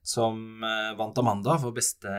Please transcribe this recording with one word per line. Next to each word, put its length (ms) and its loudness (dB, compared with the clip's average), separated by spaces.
som, 600 -2
eh, 320 0
vant 220 -4
Amanda 400 4
for 140 -2
beste 340 -2